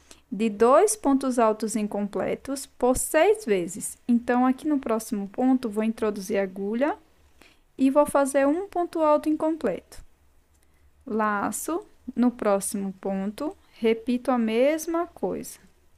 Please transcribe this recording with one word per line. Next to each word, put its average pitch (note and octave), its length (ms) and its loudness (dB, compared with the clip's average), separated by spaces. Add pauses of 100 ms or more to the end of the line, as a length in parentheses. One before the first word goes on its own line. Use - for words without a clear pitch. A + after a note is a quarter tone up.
(320)
de A3+ 160 0
dois B3 480 4
pontos C4+ 440 0
altos A3 360 0
incompletos G#3 920 -4
por B3+ 280 0
seis F#4+ 480 2
vezes. F#3 540 -4 (100)
Então, B3 380 2
aqui C4 220 0
no D4+ 100 2
próximo A3 500 -4
ponto, B3+ 440 0
vou A3 120 -2
introduzir G#3+ 540 -2
a G3 60 0
agulha G#3 520 -2 (800)
e C4 140 2
vou D4 160 4
fazer C#4 400 2
um F4 220 0
ponto F4 320 -4
alto D4+ 280 2
incompleto. D#4 760 -2 (1000)
Laço, G#3+ 800 -2 (320)
no A#3+ 140 4
próximo G3 720 -2
ponto, G3+ 560 -6 (140)
repito A3+ 580 -2
a B3+ 80 2
mesma D4+ 720 0
coisa. F#3 500 -8 (400)